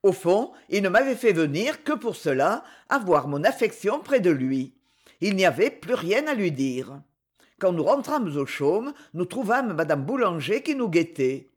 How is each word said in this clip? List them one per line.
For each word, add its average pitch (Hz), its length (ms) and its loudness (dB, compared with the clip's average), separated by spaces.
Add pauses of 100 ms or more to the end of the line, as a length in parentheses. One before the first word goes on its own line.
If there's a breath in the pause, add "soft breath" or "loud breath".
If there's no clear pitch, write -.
Au 196 100 4
fond, 190 400 0 (180 loud breath)
il 202 120 0
ne 190 60 2
m'avait 247 260 4
fait 214 200 2
venir 165 500 -2
que 294 80 0
pour 220 240 -4
cela, - 480 0 (240 loud breath)
avoir 175 400 2
mon 143 160 -4
affection 240 560 0
près 277 200 2
de 175 100 4
lui. 131 440 -2 (460 soft breath)
Il 196 160 0
n'y 185 80 4
avait 175 260 4
plus - 240 -4
rien 214 320 0
à 302 80 -2
lui 196 160 0
dire. 135 520 -6 (580 soft breath)
Quand 185 120 2
nous 156 120 -2
rentrâmes 240 500 0
au 139 120 -2
chaume, 214 480 -2 (180 loud breath)
nous 175 140 -4
trouvâmes 233 480 -2
madame 151 300 0
Boulanger 190 580 -2
qui 302 120 -2
nous 247 140 -2
guettait. 143 680 -2